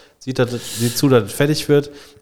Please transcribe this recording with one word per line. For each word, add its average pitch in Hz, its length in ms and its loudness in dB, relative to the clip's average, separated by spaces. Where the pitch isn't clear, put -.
sieht, 131 200 -8
dass, 120 120 2
sieht 117 480 -4
zu, 147 100 2
dass 120 160 6
es 98 80 -10
fertig 147 380 -2
wird. 143 200 2